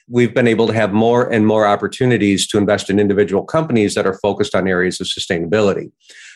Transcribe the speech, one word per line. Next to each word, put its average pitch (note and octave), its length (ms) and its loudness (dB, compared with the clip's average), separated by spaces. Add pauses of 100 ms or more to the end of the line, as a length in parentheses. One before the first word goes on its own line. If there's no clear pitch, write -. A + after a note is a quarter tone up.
We've A#2+ 240 0
been A#2+ 160 2
able A2 180 2
to G#2+ 60 -2
have G#2+ 180 0
more A#2 400 2
and G#2+ 160 2
more G#2+ 180 2
opportunities G2+ 840 0
to A2 100 -2
invest G2+ 320 0
in G2 100 2
individual F#3+ 440 2
companies A#2+ 520 -2
that G2+ 100 -2
are F#2+ 140 -2
focused G2+ 340 -2
on F#2+ 140 0
areas F2+ 320 -2
of F#2 80 -8
sustainability. F2 840 -2 (440)